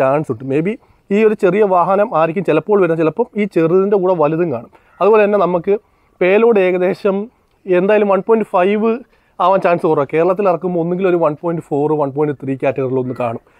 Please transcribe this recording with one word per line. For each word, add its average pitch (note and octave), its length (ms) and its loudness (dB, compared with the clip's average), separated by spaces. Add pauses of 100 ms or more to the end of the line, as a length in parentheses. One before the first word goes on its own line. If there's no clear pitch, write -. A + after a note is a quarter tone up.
ചാൻസ് C#3+ 320 0
ഉണ്ട്. A#2+ 120 -8 (100)
Maybe E3+ 200 -2 (360)
ഈ G3+ 180 0
ഒരു G#3+ 160 0
ചെറിയ G3 180 2 (140)
വാഹനം F#3+ 340 0 (100)
ആയിരിക്കും E3 300 -2
ചിലപ്പോൾ D#3 300 0
വരുന്നത്, E3 240 0
ചിലപ്പം D#3 240 -2 (120)
ഈ G#3 180 -4
ചെറുതിൻ്റെ F#3+ 440 2
കൂടെ F#3 220 0
വലുതും D#3+ 320 0
കാണും. A#2 160 -14 (280)
അതുപോലെ G#3+ 280 4
തന്നെ G#3 180 0
നമുക്ക് F3+ 300 0 (440)
പേലോഡ് G#3 480 4
ഏകദേശം F#3 480 -2 (640)
എന്തായാലും G#3 360 2
വൺ G3 120 -2
പോയിന്റ് A3+ 280 0
ഫൈവ് G#3+ 360 2 (520)
ആവാൻ F#3+ 200 2
ചാൻസ് F3 240 0
കുറവാണ്. D3+ 240 0
കേരളത്തിൽ F3+ 380 0
ഇറക്കുമ്പോൾ F3 320 -4
ഒന്നുകിൽ F3 280 -4
ഒരു F3 120 0
വൺ D#3 200 0
പോയിന്റ് E3+ 260 -4
ഫോർ, D3 220 -2 (100)
വൺ C#3+ 160 -2
പോയിന്റ് D3 240 -2
ത്രീ C3+ 220 -6
കാറ്റഗറിയിൽ C3 400 -2
ഒന്ന് B2+ 180 -8
കാണും, A#2 220 -6 (180)